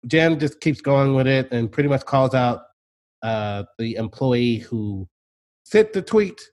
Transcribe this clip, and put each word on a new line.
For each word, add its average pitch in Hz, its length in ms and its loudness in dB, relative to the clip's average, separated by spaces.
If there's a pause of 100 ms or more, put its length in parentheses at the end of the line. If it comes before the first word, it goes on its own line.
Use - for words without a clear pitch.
Jam 160 320 2
just 147 200 -4
keeps 151 200 -2
going 139 340 2
with 131 140 2
it 131 240 0
and 117 180 -2
pretty 147 180 0
much 139 160 0
calls 131 300 2
out, 123 280 0 (600)
uh, 107 400 -4 (160)
the 113 160 -6
employee 120 640 0
who 104 480 -8 (580)
sent 214 280 2
the 196 100 -4
tweet. 208 380 0 (120)